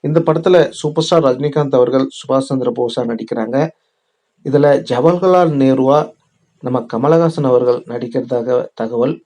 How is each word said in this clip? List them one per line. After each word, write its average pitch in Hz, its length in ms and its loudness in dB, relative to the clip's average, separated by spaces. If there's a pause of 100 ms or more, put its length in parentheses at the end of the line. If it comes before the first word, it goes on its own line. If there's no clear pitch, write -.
இந்த 151 160 2 (100)
படத்துல 165 340 4 (160)
சூப்பர் 156 280 -2
ஸ்டார் 165 200 2
ரஜினிகாந்த் 139 520 0
அவர்கள் 131 280 2 (140)
சுபாஷ் 135 300 -2
சந்திர 123 280 -2
போஸா 120 320 -4
நடிக்கிறாங்க. 117 480 -6 (920)
இதுல 143 240 2 (180)
ஜவஹர்லால் 175 680 2
நேருவா 135 380 2 (640)
நம்ம 123 200 -4 (120)
கமலஹாசன் 156 560 2
அவர்கள் 123 280 2 (140)
நடிக்கிறதாக 120 680 -4 (220)
தகவல். 120 340 -2 (100)